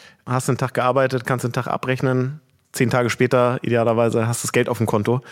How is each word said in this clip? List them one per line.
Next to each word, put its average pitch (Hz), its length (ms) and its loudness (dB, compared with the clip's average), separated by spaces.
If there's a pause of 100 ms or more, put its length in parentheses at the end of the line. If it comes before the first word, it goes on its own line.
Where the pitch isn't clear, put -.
(260)
Hast 127 240 -2
einen 123 80 2
Tag 127 160 -4
gearbeitet, 127 520 0
kannst 131 200 -2
den 120 80 -4
Tag 123 140 -4
abrechnen, 131 720 -2 (320)
zehn 123 160 0
Tage 123 200 2
später 123 520 2
idealerweise 117 640 2
hast 120 160 -4
du - 40 -4
das - 40 -6
Geld 120 160 2
auf 120 120 -4
dem 113 80 0
Konto. 117 340 0 (100)